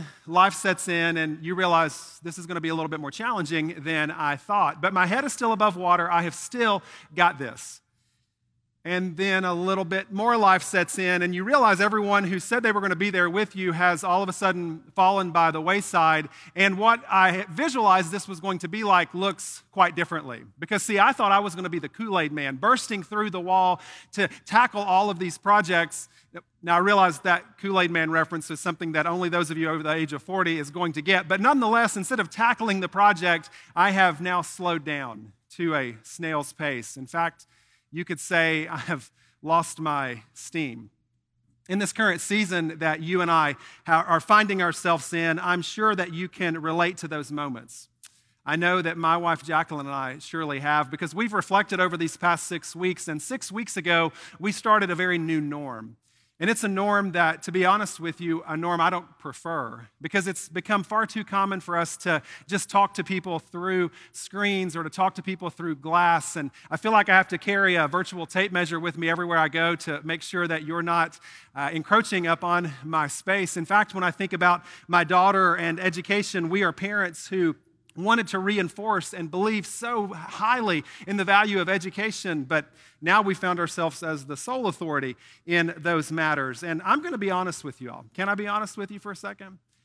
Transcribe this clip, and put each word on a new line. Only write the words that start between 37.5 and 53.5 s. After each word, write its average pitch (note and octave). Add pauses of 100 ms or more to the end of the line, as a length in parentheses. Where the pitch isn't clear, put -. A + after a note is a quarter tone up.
you E3
could E3+
say D#3+
I D#3+
have D3+ (320)
lost D#3+
my C#3 (100)
steam. A#2 (800)
In F#3+
this G3+
current G3
season F3
that D#3+
you F3+
and F3
I D#3 (300)
ha-, E3
are E3
finding G3+
ourselves E3+
in, E3
I'm F3+
sure G#3+
that F3+
you F3
can E3
relate E3+
to E3
those D3
moments. C#3+ (580)
I D3+
know F3
that E3
my E3
wife E3+
Jacqueline D#3
and C#3
I C3+
surely D3
have, D3
because D#3
we've G#3+
reflected G3
over F3+
these E3
past E3+
six -
weeks, F3
and D3+
six -